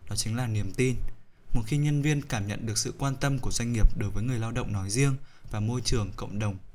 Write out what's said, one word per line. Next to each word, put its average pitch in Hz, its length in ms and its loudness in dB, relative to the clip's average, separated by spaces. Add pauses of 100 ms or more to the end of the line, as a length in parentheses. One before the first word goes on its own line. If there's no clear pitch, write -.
đó 104 80 -4
chính 110 200 -2
là 123 100 -2
niềm 101 300 -2
tin. 123 200 0 (580)
Một 120 120 4
khi 147 100 0
nhân 147 260 2
viên 147 200 0
cảm 104 240 -4
nhận 104 200 -6
được 107 120 -2
sự - 200 -4
quan 135 180 -2
tâm 139 220 0
của 107 120 0
doanh 120 220 2
nghiệp 107 260 8
đối 104 120 0
với 104 120 0
người 123 160 -2
lao 113 140 -4
động 120 200 -2
nói 98 180 -2
riêng 135 260 4 (340)
và 107 100 -4
môi 120 200 -2
trường, 107 360 0
cộng 101 220 -8
đồng, 101 200 -2 (160)